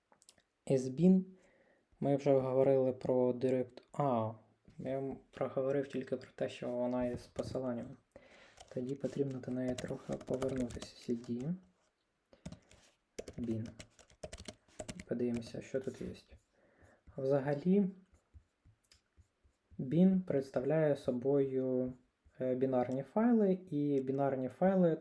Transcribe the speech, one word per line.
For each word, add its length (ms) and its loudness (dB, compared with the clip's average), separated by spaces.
Sbin. 580 4
Ми 160 2
вже 240 4
говорили 520 4
про 400 0
директ-, 500 -2
а, 400 0
я 200 -4
м-, 180 -6
проговорив 580 -2
тільки 280 -4
про 160 -18
те, 160 -4
що 220 -8
вона 360 -2
є 120 -4
з 80 -16
посиланням. 680 -6
Тоді 260 -6
потрібно 440 -4
до 120 -10
неї 240 -4
трохи 380 -8
повернутися. 1000 -6
CD 420 -6
bin. 300 -4
Подивимося, 540 -4
що 180 -4
тут 200 -8
є. 140 -8
Взагалі, 720 2
bin 420 4
представляє 760 0
собою, 960 0
е, 140 0
бінарні 480 0
файли, 560 4
і 300 2
бінарні 480 0
файли — 520 4